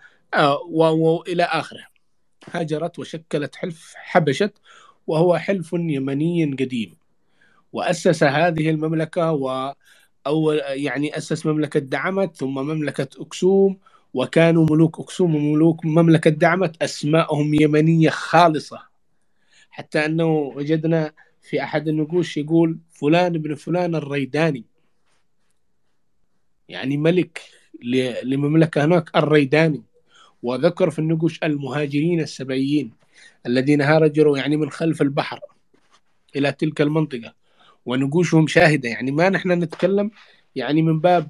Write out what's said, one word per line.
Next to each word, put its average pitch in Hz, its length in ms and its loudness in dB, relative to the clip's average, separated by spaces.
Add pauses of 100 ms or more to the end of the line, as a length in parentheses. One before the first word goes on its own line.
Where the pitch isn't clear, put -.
(340)
آه، 147 240 2 (120)
و-، 160 160 2
و-، 160 420 2
إلى 175 160 -2
آخره. 156 440 -6 (640)
هاجرت 151 480 -6
وشكلت 156 560 -8
حلف - 400 -12
حبشت، 175 580 0 (540)
وهو 165 300 2
حلف 180 360 -6
يمني 160 720 -2
قديم، 127 500 -6 (800)
وأسس 175 500 -2
هذه 156 460 0
المملكة، 160 640 -2
وأول، 143 1400 -4
يعني، 139 500 -6
أسس 156 280 -6
مملكة 151 340 0
دعمت، 160 560 -2
ثم 135 180 -6
مملكة 147 540 -4 (140)
أكسوم، 190 560 2 (360)
وكانوا 160 580 4
ملوك 160 280 2
أكسوم 170 360 -2
وملوك 151 500 2
مملكة 165 440 4
دعمت 165 540 0
أسماءهم 151 720 0
يمنية 156 560 4
خالصة، 160 720 0 (920)
حتى - 360 -4
أنه 160 220 0
وجدنا 156 840 0 (280)
في 135 220 -6
أحد 151 240 -4
النقوش 156 500 -2
يقول: 165 420 0 (120)
"فلان 170 440 0
ابن 151 200 -6
فلان 170 400 -4
الريداني"، 139 720 -4 (2000)
يعني 127 280 -6
ملك 165 440 0 (420)
ل-، 127 300 -2 (160)
لمملكة 147 560 2
هناك 165 300 2
الريداني. 151 680 2 (600)
وذكر 156 460 0
في 156 100 -6
النقوش 160 440 -2
المهاجرين 147 760 -2
السبعيين 135 720 -4 (540)
الذين 131 360 2
هاجروا، 151 560 4
يعني، 139 200 -2
من 151 120 -4
خلف 160 320 -2
البحر 139 380 -2 (960)
إلى 139 160 0
تلك 156 300 -4
المنطقة، 147 520 -2 (520)
ونقوشهم 156 640 2
شاهدة. 151 420 4
يعني 117 220 -6
ما 165 180 2
نحن 180 220 0
نتكلم، 180 600 0 (440)
يعني، 139 260 0
من 160 180 2
باب، 175 300 2